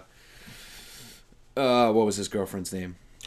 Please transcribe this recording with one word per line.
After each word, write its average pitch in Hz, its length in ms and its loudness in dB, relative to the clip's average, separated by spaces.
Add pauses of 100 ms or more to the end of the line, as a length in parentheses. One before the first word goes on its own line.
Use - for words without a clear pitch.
(1600)
uh, 123 360 4
what 110 140 4
was 101 100 0
his 101 120 -6
girlfriend's 95 460 -6
name? 90 220 -10 (320)